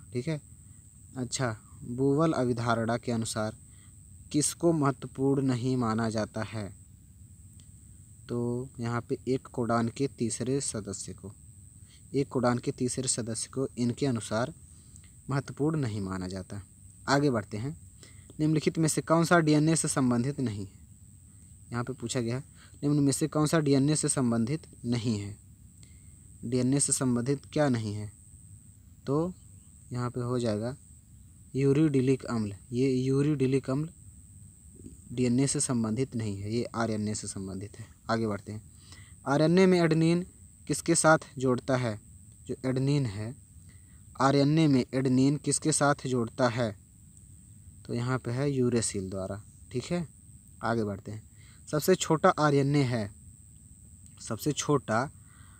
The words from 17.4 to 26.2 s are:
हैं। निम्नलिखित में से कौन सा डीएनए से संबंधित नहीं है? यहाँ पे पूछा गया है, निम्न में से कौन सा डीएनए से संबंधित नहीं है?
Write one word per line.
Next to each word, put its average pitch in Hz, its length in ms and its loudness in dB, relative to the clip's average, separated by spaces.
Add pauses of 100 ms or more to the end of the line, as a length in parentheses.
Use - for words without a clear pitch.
हैं। 139 180 -6 (640)
निम्नलिखित 156 380 2
में 160 120 2
से 147 120 -2
कौन 165 240 4
सा 170 140 6
डीएनए 151 360 4
से 156 120 -2
संबंधित 127 520 0
नहीं 104 260 -4
है? - 120 -16 (920)
यहाँ 120 120 -4
पे 127 100 -8
पूछा 123 260 -6
गया 117 160 -2
है, 135 80 -6 (400)
निम्न 147 160 2
में 139 120 4
से 151 160 0
कौन 151 200 2
सा 165 120 4
डीएनए 139 360 4
से 151 140 -2
संबंधित 117 520 0 (240)
नहीं 120 340 0
है? 101 160 -8 (1080)